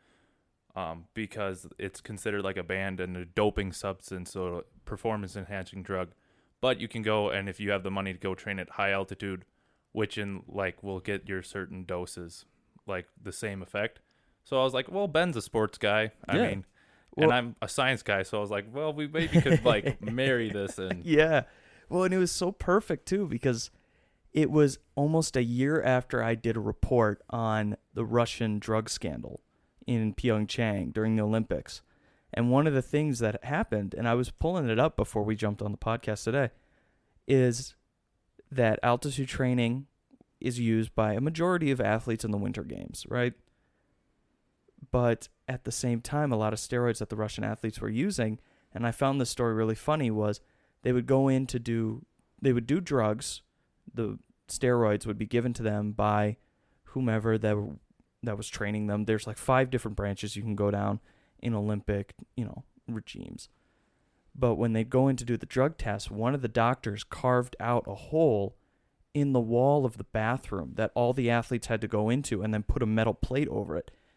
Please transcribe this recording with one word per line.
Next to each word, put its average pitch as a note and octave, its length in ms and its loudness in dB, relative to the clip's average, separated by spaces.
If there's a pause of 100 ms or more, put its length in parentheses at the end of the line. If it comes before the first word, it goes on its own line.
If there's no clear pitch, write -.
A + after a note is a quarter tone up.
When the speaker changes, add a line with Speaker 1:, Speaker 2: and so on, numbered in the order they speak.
(760)
Speaker 1:
um, E2+ 400 -8
because G2 540 -6 (100)
it's - 220 -8
considered, G2+ 420 -6
like, F#2+ 140 -4
a F2+ 80 -6
banned F#2+ 340 -4
and F2+ 180 -6
a F2+ 80 -8
doping G2+ 460 0
substance F#2 640 -8
or F2 300 -6 (200)
performance-enhancing G2 1000 -6
drug. F#2 280 -4 (480)
But B2+ 180 2
you F#2 100 -6
can A#2 120 -8
go, G#2+ 300 2
and G2 180 -2
if F2+ 100 -8
you G2+ 120 -2
have F#2+ 140 0
the G2 60 -4
money G2 220 -4
to F2+ 60 -12
go F#2+ 160 -4
train G2 240 -8
at F2+ 120 -8
high G2 200 -2
altitude, G2 560 -4 (460)
which G#2+ 260 -4
in, G2 280 -8
like, F#2+ 360 -6
will F#2+ 180 -6
get F#2+ 260 -6
your F#2 160 -6
certain F#2 440 -10
doses, F2 580 -10 (420)
like, F#2 220 -8 (100)
the F#2+ 140 -12
same G2+ 300 -8
effect." - 380 -6 (440)
So C3+ 160 0
I C3 40 4
was B2+ 100 0
like, B2+ 160 -4
Well, G3 180 -2
Ben's D#3+ 300 2
a G2+ 40 -4
sports - 360 -2
guy. G#2+ 340 2 (160)
I - 80 2
Speaker 2:
Yeah. - 120 2
Speaker 1:
mean, G2 180 -6 (500)
Speaker 2:
Well D#3 80 4
Speaker 1:
and D#3 80 8
I'm A#2+ 300 0
a G#2+ 60 -4
science B2+ 340 0
guy, G2 220 0
so - 120 -6
I G#2 60 0
was G2+ 80 -4
like, G2+ 200 -4
'Well, D3+ 220 -4
we D3+ 140 -4
maybe D#3+ 340 4
could, C#3+ 240 6
like, A#2+ 380 2
Speaker 2:
<laughs> - 0 -
Speaker 1:
marry A#2+ 480 0
this G2 280 -4
and F#2 240 -4
Speaker 2:
Yeah. D#3 440 6 (420)
Well, F3+ 160 2
and F#3 80 2
it F#3 60 2
was F3+ 120 4
so F3+ 220 -2
perfect, F#3 540 0
too, F#3+ 200 0
because A#2+ 440 0 (640)
it D3+ 180 4
was D3 280 4 (160)
almost D#3 420 2
a B2+ 60 4
year B2+ 400 0
after B2+ 400 2
I A2+ 120 2
did A2+ 240 0
a - 20 -4
report G#2+ 720 2
on G#2+ 480 0 (160)
the A#2 100 -2
Russian A2 540 0
drug A2 320 -2
scandal - 500 -8 (460)
in A2 280 0
Pyeongchang G#2+ 800 0
during A2 240 2
the G#2+ 60 2
Olympics. G#2+ 580 -2 (520)
And A#2+ 160 2
one C#3 200 6
of C#3+ 60 2
the C3 80 2
things D3 360 0
that A2 240 0
happened, B2+ 500 -2
and A#2 140 -4
I A#2 80 2
was B2+ 160 0
pulling D#3+ 380 0
it A2 100 2
up D3+ 180 4
before A2 280 0
we A2 100 0
jumped G#2 260 -2
on G#2 120 -4
the G2 60 -8
podcast A2 440 -4
today, B2 280 0 (760)
is B2+ 480 2 (800)
that A#2 320 4
altitude B2+ 440 0
training B2 600 0 (500)
is B2 220 -4
used A2 340 2
by G#2+ 200 2
a A2 60 -2
majority D#3+ 520 0
of B2+ 80 0
athletes A2 440 0
in G#2+ 60 -2
the G2+ 80 0
Winter G2+ 240 -4
Games, - 460 -10
right? B2 260 -2 (1600)
But A#2+ 360 2 (200)
at B2+ 160 -6
the A2+ 80 -6
same A#2+ 280 0
time, C#3+ 320 0
a A2+ 40 2
lot G#2+ 160 2
of G#2+ 80 -4
steroids A#2+ 380 0
that G#2+ 100 -6
the G#2+ 80 -8
Russian G#2+ 280 -4
athletes G#2+ 360 -4
were G#2+ 100 -4
using, A#2 480 0 (340)
and A#2 140 -2
I A#2 60 0
found C3+ 280 2
this A#2+ 100 0
story A#2 240 0
really A2 200 2
funny, D3 360 0
was G#2+ 300 0 (420)
they B2+ 100 2
would B2 140 2
go C3+ 200 4
in C3 220 2
to B2+ 100 -4
do, A2+ 480 -4 (340)
they C3+ 120 4
would A#2+ 140 0
do D3+ 140 2
drugs, A#2+ 600 0 (500)
the G#2+ 260 -4 (300)
steroids A#2 560 2
would G#2 140 -4
be G#2+ 80 -4
given A#2+ 280 2
to A2+ 100 -4
them G#2 280 0
by G#2 440 2 (480)
whomever A2+ 540 0
that, G#2+ 180 2 (640)
that A2 140 -4
was G#2+ 120 -8
training G#2+ 380 -2
them. G#2 180 0
There's, G#2+ 220 0
like, G#2+ 100 -6
five C3 320 2
different A2+ 280 -4
branches G2+ 400 -4
you G#2 60 -8
can A2 120 -4
go G2+ 160 2
down G2+ 300 0 (420)
in A#2 120 -2
Olympic, G#2 600 -2 (220)
you A#2+ 80 -4
know, - 200 -10 (220)
regimes. - 640 -12 (880)
But A#2+ 220 2
when A#2 160 2
they A2 120 2
go B2+ 240 4
in C3 80 2
to A#2+ 80 -6
do A#2 120 -2
the - 100 -6
drug C#3 320 0
test, G#2 320 -4
one A2+ 240 0
of C3+ 80 -4
the A#2 60 0
doctors A2+ 540 0
carved B2 560 0
out A#2+ 280 0
a G2+ 80 -6
hole A2+ 640 2 (560)
in C#3+ 200 2
the B2+ 80 4
wall B2+ 440 4
of A#2+ 120 -2
the G2+ 80 -10
bathroom G#2+ 720 -4
that G#2+ 200 0
all A#2+ 180 4
the B2 180 2
athletes A#2 360 0
had A2 140 0
to G#2+ 80 -4
go G#2+ 220 2
into B2 320 0
and A2 120 0
then G#2+ 80 0
put - 200 0
a A2+ 40 0
metal A2 280 2
plate C#3 340 0
over F#2+ 280 -4
it. - 140 -6 (260)